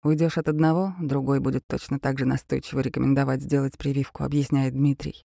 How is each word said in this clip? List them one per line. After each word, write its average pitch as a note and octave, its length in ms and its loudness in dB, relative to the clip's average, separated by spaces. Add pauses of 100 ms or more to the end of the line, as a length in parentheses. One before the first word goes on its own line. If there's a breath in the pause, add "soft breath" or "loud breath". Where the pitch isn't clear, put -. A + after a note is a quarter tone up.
Уйдешь D#3 360 2
от D#3+ 100 -2
одного, D#3+ 520 2
другой C#3 400 0
будет C3 260 -2
точно - 320 -6
так C3+ 200 -2
же C3 80 0
настойчиво C3 520 -2
рекомендовать C3+ 640 0
сделать C#3 340 0
прививку, C#3 460 -4
объясняет C#3 500 0
Дмитрий. C#3 520 0 (160)